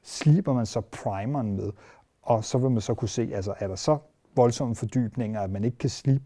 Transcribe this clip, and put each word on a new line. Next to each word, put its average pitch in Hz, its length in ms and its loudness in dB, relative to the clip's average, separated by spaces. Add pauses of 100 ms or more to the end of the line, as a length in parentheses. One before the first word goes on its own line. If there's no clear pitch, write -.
Sliber 156 500 2
man 117 140 0
så 113 140 -4
primeren 107 760 -4
med, 98 160 -4 (500)
og 113 220 0
så - 140 -2
vil 131 120 2
man 113 100 2
så 117 140 -2
kunne 110 140 -4
se, 117 260 -2
altså 101 240 -4
er 98 100 -4
der 95 80 -6
så 151 220 2 (360)
voldsomme 120 420 4
fordybninger, 110 640 -2
at 95 100 -2
man 101 140 -2
ikke 120 140 0
kan 135 120 0
slibe 135 360 2